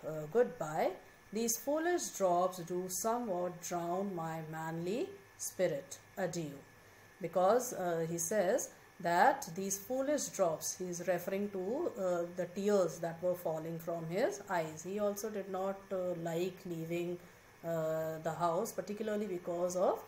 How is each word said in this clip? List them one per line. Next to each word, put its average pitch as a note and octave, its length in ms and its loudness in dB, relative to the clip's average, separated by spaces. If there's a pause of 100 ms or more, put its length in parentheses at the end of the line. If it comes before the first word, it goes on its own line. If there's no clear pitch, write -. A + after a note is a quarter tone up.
uh, D#3 280 -4
goodbye. D#3+ 580 2 (400)
"These A3+ 240 0 (120)
foolish D#4+ 500 2
drops F3+ 400 4 (160)
do F3+ 160 -2
somewhat F#3 720 -2
drown F3+ 540 -2
my D#3+ 260 -4 (160)
manly E3+ 520 -2 (280)
spirit. - 600 -2 (200)
Adieu." E3 420 -2 (640)
Because, F#3+ 500 4
uh, E3+ 400 0
he E3+ 60 -2
says G#3 520 2 (300)
that F3+ 560 6
these G3 220 -2
foolish C4+ 500 0
drops, - 480 0
he F3+ 140 -6
is F3 180 -4
referring G3 440 0
to, F#3 120 -4 (320)
uh, F3+ 300 0 (100)
the F3 120 -2 (120)
tears G3 400 4
that E3 240 -4
were F3+ 120 2 (120)
falling D#3+ 320 -4
from E3+ 260 -4 (120)
his E4+ 320 0
eyes. D#3+ 340 -2
He G3 160 -4
also G#3 300 0
did G3 200 -6
not, F#3+ 300 -2 (140)
uh, F3+ 200 -2 (180)
like F3+ 340 -2
leaving, E3+ 520 -2 (460)
uh, D#3+ 540 0 (100)
the D#3 80 0 (100)
house, F3+ 260 2 (120)
particularly G#3 440 -2 (100)
because F3 400 0
of C4+ 300 4